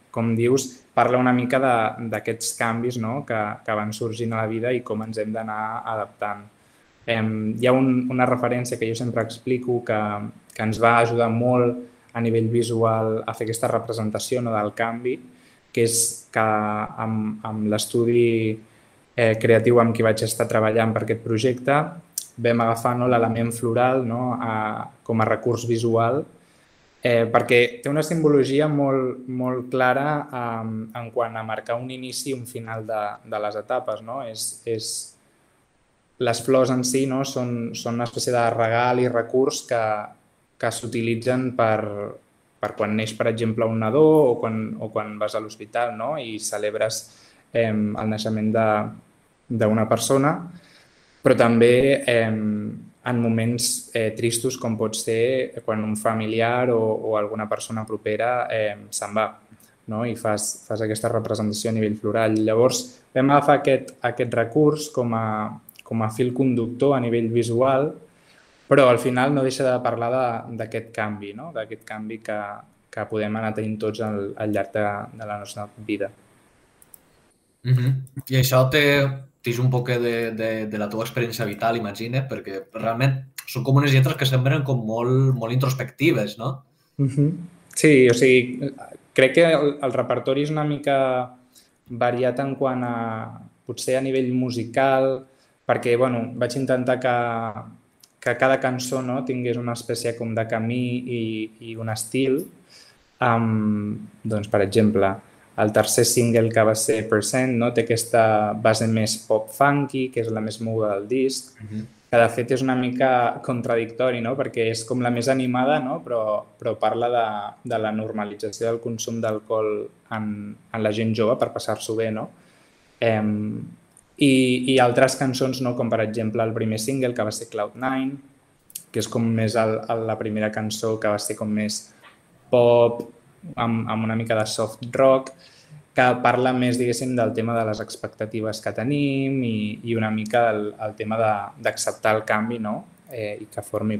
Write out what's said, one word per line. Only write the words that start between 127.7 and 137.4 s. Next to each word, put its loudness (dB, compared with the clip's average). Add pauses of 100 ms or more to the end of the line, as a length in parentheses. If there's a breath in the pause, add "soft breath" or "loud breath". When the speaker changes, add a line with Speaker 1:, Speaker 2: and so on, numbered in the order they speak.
Speaker 1:
Nine, -4 (760)
que -2
és -6
com 0
més 0
el, 2 (100)
el, -2
la -2
primera -2
cançó, -4
que 0
va -2
ser -8
com -4
més -4 (640 soft breath)
pop, 6 (500)
amb, -2
amb -2
una -2
mica -2
de 0
soft -6 (140)
rock, 4 (640 loud breath)
que 4 (160)
parla 4
més, 0
diguéssim, -2
del 2
tema -2